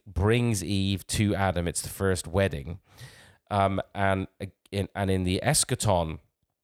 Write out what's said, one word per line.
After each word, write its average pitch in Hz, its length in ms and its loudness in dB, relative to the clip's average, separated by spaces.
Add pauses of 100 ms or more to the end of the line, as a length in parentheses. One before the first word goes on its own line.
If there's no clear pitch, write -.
brings 107 560 2
Eve 98 440 0
to 104 280 2
Adam. 87 320 0
It's - 140 -4
the - 80 -10
first 95 380 -2
wedding. 82 520 -2 (720)
Um, 98 280 2 (140)
and, 98 340 0 (140)
uh, 98 60 -6 (240)
in, 98 240 -2
and 98 160 0
in 92 120 2
the 90 200 0
eschaton, 92 760 0 (440)